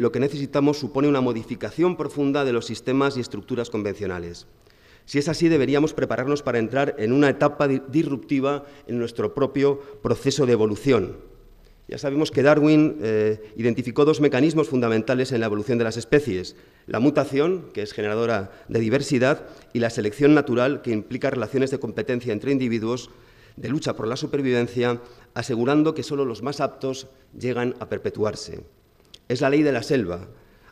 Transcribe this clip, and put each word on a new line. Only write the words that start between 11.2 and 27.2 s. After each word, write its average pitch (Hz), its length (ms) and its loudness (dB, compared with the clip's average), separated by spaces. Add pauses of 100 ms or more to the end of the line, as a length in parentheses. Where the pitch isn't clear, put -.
Ya - 100 -10
sabemos 147 320 -2
que 131 120 0
Darwin, 151 600 6
eh, 107 540 0
identificó 120 480 0
dos 151 160 4
mecanismos 147 480 4
fundamentales 127 640 0
en 117 80 0
la 113 60 0
evolución 107 320 0
de 117 60 2
las 110 120 -4
especies: 117 580 0 (320)
la 107 140 -2
mutación, 143 720 0
que 101 80 -6
es 104 100 -10
generadora 107 600 -2 (160)
de 113 120 0
diversidad, 123 640 2 (300)
y 120 80 -2
la 113 100 0
selección 131 440 4
natural, 131 480 2
que 120 100 -4
implica 120 380 -4
relaciones 127 400 -2
de 131 100 -4
competencia 117 520 -4
entre 110 200 -2
individuos, 120 580 -2 (460)
de 139 120 -10
lucha 139 280 -4
por 110 100 -6
la 117 100 -4
supervivencia, 123 840 0 (340)
asegurando 131 600 2
que 156 100 -6
solo 139 200 -2
los 113 180 -6
más 143 180 -6
aptos 135 480 -4 (280)